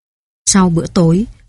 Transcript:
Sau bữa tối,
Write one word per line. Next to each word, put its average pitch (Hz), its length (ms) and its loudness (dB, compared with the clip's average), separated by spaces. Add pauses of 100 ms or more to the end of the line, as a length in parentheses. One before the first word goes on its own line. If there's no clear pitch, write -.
(460)
Sau 185 240 0
bữa 165 180 -2
tối, 175 380 0 (240)